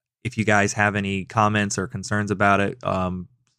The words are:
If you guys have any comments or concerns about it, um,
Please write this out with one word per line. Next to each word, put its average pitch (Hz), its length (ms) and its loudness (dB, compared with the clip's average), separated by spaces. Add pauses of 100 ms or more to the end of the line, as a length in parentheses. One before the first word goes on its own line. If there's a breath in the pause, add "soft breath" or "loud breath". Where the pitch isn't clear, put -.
(240)
If 113 140 -6
you 107 60 -2
guys 104 300 4
have 104 220 2
any 98 300 -4
comments 104 520 0
or 95 100 -4
concerns 104 420 -4
about 101 300 4
it, 98 240 -2
um, 92 460 -4 (300)